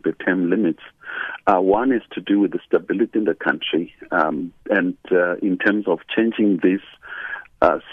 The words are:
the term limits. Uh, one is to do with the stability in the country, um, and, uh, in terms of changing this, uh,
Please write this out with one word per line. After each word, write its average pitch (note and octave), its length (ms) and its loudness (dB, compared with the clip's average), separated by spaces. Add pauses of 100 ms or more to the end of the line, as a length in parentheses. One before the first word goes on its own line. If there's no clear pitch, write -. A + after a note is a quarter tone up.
the D#2+ 80 0
term F2+ 380 -2
limits. F#2 300 0 (640)
Uh, G2+ 120 4
one G2+ 320 2
is A#2+ 120 0 (100)
to - 80 -6
do G2+ 180 0
with G2 120 2
the F2+ 160 -6
stability F#2+ 520 0
in G#2+ 60 0
the G2+ 100 0
country, E2 600 -4 (160)
um, D#2 420 -2 (160)
and, F2+ 260 0 (160)
uh, F2 260 2
in F#2 200 -2
terms G#2 320 0
of E2+ 120 0 (140)
changing A2 480 2
this, F#2+ 200 2 (800)
uh, D2+ 160 4 (140)